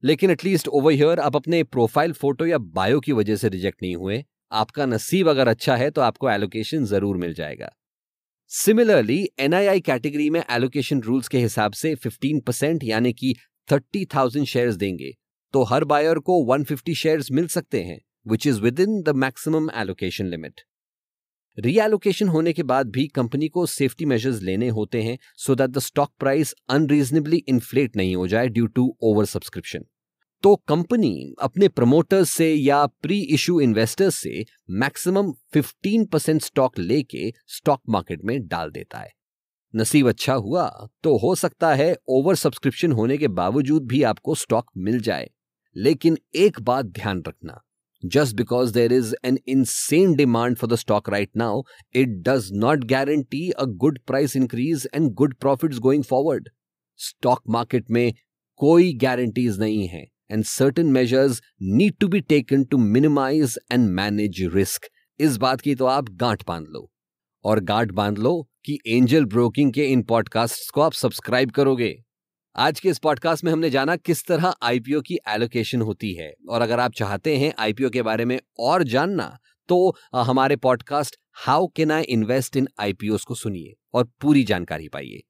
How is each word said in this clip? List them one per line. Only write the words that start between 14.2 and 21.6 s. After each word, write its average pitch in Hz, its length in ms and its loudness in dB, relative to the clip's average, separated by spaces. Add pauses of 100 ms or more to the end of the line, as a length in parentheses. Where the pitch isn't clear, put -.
shares 120 300 0
देंगे, 87 380 -6 (400)
तो 135 100 4
हर 131 200 2
buyer 151 360 2
को 175 260 2
वन 135 180 2
fifty 147 320 -4
shares 156 360 -2
मिल 160 160 0
सकते 143 360 -4
हैं, 85 180 -12 (300)
which 123 220 0
is 101 100 -2
within 185 400 0
the 151 100 0
maximum 156 560 -2
allocation 95 680 -6
limit। 80 180 -14 (1120)